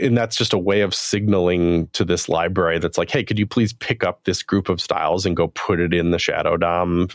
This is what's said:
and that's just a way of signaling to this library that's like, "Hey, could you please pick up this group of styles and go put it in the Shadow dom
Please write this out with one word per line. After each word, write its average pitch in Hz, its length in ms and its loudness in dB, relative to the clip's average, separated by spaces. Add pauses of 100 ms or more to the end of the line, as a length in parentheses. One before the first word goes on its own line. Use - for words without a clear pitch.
and 120 160 2
that's 113 180 -2
just - 160 -2
a 107 60 2
way 98 240 2
of 95 120 0
signaling 90 1000 2
to - 100 -2
this 85 240 0
library 85 500 0
that's 82 200 -2
like, 87 120 0
"Hey, 135 140 -2
could 104 160 -2
you 107 60 2
please 110 260 0
pick - 320 -6
up 87 220 -4
this - 180 -2
group 98 240 0
of 90 140 -2
styles 82 440 -2
and 87 120 0
go 85 100 2
put 87 320 -2
it 85 140 2
in 85 180 2
the 85 80 2
Shadow 82 380 -2
dom 87 580 0